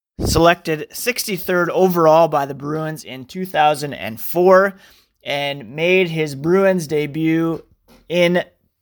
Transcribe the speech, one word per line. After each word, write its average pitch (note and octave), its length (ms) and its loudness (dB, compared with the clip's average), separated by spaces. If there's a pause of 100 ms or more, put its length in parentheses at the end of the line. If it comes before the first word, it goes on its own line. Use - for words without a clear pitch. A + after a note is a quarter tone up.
(200)
selected E3 720 0
sixty-third F#3 800 -4
overall E3 580 4
by C#3+ 180 -2
the C#3 80 -10
Bruins D3+ 480 -8
in B2+ 220 -16
two F#3 220 -10
thousand D3+ 480 0
and G#2+ 260 -10
four F#3+ 560 4 (480)
and C#3+ 500 -6
made F3 340 2
his D#3 280 -4
Bruins F3+ 500 2
debut D#3+ 800 -2 (420)
in F3 360 2 (380)